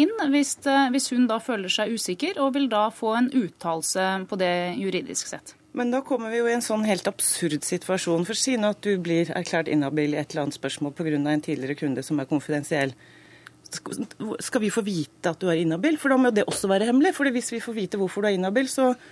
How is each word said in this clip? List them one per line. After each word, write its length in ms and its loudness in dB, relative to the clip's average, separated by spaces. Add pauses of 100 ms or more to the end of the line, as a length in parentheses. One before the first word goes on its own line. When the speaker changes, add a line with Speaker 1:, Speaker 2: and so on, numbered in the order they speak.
Speaker 1:
inn 260 -2
hvis, 220 2 (100)
eh, 240 4
hvis 240 0
hun 160 4
da 80 0
føler 320 -4
seg 240 0
usikker, 480 -4
og 160 2
vil 80 2
da 240 2
få 240 -2
en 160 2
uttalelse 960 -2
på 160 -4
det 400 0
juridisk 480 -4
sett. 240 -14 (160)
Speaker 2:
Men 220 -2
da 100 0
kommer 300 -4
vi 80 0
jo 100 2
i 60 2
en 100 -2
sånn 160 0
helt 240 0
absurd 560 0
situasjon. 640 0
For 80 -4
si 240 0
nå 160 2
at 80 -12
du 160 0
blir 300 2 (100)
erklært 320 -2
inhabil 460 2
i 20 0
et 140 -6
eller 160 -2
annet 80 -6
spørsmål 420 -6
på 80 -4
grunn 220 0
av 80 2
en 100 -4
tidligere 320 -4
kunde 240 -2
som 160 -2
er 80 -2
konfidensiell. 640 0 (800)
Sk-, 320 -8 (400)
skal 220 0
vi 100 0
få 80 0
vite 480 -4
at 80 -6
du 80 -4
er 160 2
inhabil? 320 2
For 160 0
da 80 6
må 140 4
jo 80 4
det 100 2
også 220 -2
være 180 4
hemmelig. 240 6
For 160 2
hvis 240 -2
vi 80 -6
får 140 -8
vite 260 -2
hvorfor 240 -2
du 60 4
er 20 2
inhabil, 320 0
så 220 2 (240)